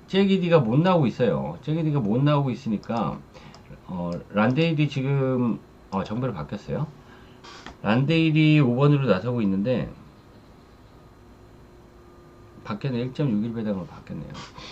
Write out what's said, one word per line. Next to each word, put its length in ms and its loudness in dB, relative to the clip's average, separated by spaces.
잭이디가 540 4
못 180 2
나오고 280 4
있어요. 560 -2
잭이디가 380 -2
못 220 0
나오고 280 2
있으니까, 680 -4
어, 240 -6
란데일이 580 2
지금, 720 0
어, 120 -2
정배로 300 -4
바뀌었어요. 540 -8
란데일이 800 4
오 160 4
번으로 300 4
나서고 360 0
있는데, 480 0
바뀌었네. 380 -6
일 120 -6
점 160 -2
육일 240 -2
배당으로 320 -4
바뀌었네요. 460 -14